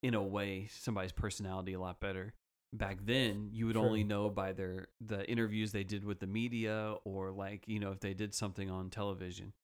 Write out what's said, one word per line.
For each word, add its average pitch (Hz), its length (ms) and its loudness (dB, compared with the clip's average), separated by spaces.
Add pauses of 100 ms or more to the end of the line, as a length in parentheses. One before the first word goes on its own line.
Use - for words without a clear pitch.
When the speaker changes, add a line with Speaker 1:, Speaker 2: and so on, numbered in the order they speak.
Speaker 1:
in 127 100 4
a 107 100 4
way, 98 480 0
somebody's 98 420 -2
personality 95 600 -2
a 92 80 -2
lot 90 180 -4
better. 98 360 -4 (400)
Back 98 280 -2
then, 107 500 4
you 113 140 0
would 113 100 4
Speaker 2:
Sure. 107 100 6
Speaker 1:
only 107 180 6
know 104 240 4
by 98 240 0
their, 92 360 -4 (120)
the 107 300 -2
interviews 107 420 2
they 101 120 2
did 101 200 -2
with 101 160 -2
the 98 60 -4
media, 110 680 0 (100)
or, 95 260 -2
like, 98 360 -6
you 107 140 0
know, 98 120 0
if 95 80 -6
they 120 120 0
did 101 220 -2
something 98 360 -2
on 92 200 -2
television. 98 720 -4